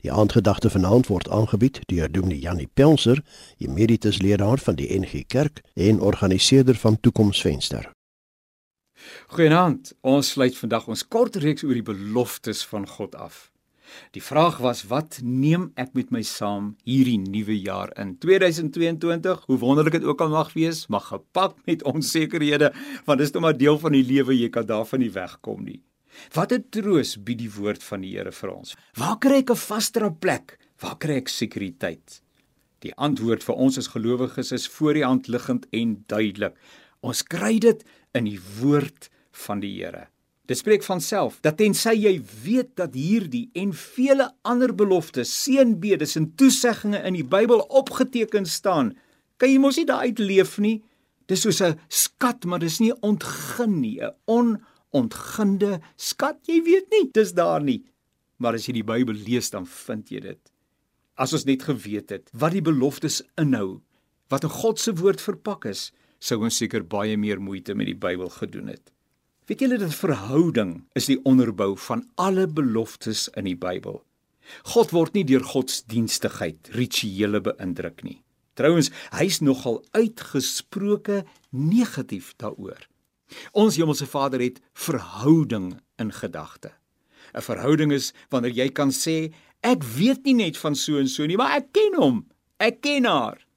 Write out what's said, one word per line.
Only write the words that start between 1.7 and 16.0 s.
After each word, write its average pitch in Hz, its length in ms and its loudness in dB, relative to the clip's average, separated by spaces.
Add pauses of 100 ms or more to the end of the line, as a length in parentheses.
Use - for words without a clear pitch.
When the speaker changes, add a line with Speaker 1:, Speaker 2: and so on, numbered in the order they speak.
Speaker 1:
deur 82 160 0
Dominee 87 320 -2
Jannie 82 340 -6
Pelser, 139 460 6 (400)
emeritus 104 640 2
leraar 101 400 2
van 95 160 0
die 117 160 -4
N 95 80 0
G - 240 -8
Kerk 147 320 -2 (160)
en 104 240 4
organiseerder 107 800 4
van 113 160 4
Toekomsvenster. 90 920 2 (1500)
Speaker 2:
Goeienaand. 165 640 4
Ons 135 380 2
sluit 127 180 2
vandag 113 320 -4
ons 110 200 -6
kort 233 360 0
reeks 151 240 0
oor 131 80 2
die 117 80 -4
beloftes 107 880 -4
van 101 160 -8
God - 320 -12
af. - 320 -20 (640)
Die - 80 -14
vraag 151 400 2
was, 120 240 -2
"Wat 139 320 -4
neem 135 560 0
ek 123 180 -8
met 123 220 -2